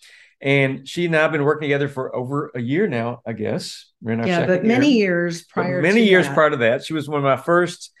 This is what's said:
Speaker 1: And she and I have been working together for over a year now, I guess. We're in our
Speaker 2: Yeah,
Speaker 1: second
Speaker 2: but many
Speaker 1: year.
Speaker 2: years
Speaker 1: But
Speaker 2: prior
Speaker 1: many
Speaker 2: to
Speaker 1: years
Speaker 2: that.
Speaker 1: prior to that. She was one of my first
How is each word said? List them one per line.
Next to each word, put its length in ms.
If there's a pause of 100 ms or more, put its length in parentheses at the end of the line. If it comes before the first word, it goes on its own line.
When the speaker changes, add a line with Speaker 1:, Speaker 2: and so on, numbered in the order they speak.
(380)
Speaker 1:
And 480
she 200
and 100
I 60
have 100
been 120
working 180
together 260
for 260
over 400
a 60
year 260
now, 400
I 60
guess. 600 (100)
We're 100
in 80
our 60
Speaker 2:
Yeah, 140
Speaker 1:
second 140
Speaker 2:
but 120
many 240
Speaker 1:
year. 340
Speaker 2:
years 180
Speaker 1:
But 200
Speaker 2:
prior 180
Speaker 1:
many 200
Speaker 2:
to 60
Speaker 1:
years 200
Speaker 2:
that. 80
Speaker 1:
prior 160
to 80
that. 260
She 80
was 160
one 100
of 60
my 140
first 520 (100)